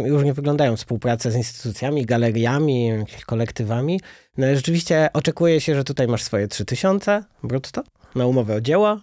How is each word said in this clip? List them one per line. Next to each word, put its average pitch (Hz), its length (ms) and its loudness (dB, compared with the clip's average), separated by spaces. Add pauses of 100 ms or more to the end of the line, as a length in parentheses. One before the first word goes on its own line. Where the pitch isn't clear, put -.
różnie 143 260 2
wyglądają 143 420 2
współprace 120 540 -2
z 117 60 0
instytucjami, 123 720 -4
galeriami, 120 800 2
jakimiś 110 380 -4
kolektywami, 120 760 -2 (380)
no 135 80 2
ale 139 100 4
rzeczywiście 160 560 2
oczekuje 160 480 2
się, 151 140 0
że 139 100 0
tutaj 135 240 0
masz 117 140 0
swoje 104 260 -2
trzy 98 160 -6
tysiące 196 600 0 (180)
brutto 131 400 -4 (320)
na 123 120 0
umowę 120 280 2
o 107 60 0
dzieło 208 420 2